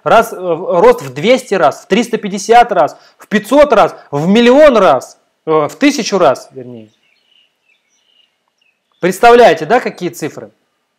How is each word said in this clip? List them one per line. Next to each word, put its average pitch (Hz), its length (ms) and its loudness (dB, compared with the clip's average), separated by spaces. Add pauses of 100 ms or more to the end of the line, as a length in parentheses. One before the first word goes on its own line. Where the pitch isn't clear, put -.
раз, 208 280 0
э, 190 60 -14
рост 180 640 -2
в 135 120 -16
двести 202 420 -2
раз, 156 280 -2
в - 40 -20
триста 220 300 -4
пятьдесят 220 540 0
раз, 170 260 0 (200)
в - 100 -20
пятьсот 262 460 0
раз, 185 220 2 (160)
в 147 160 -4
миллион 240 500 4
раз, 156 420 -2 (260)
э, 156 220 -2
в - 80 -14
тысячу 277 440 -4
раз, 143 320 0
вернее. 120 380 -20 (2000)
Представляете, 190 640 2
да, 220 140 -2
какие 180 300 -10
цифры? 127 420 -14 (480)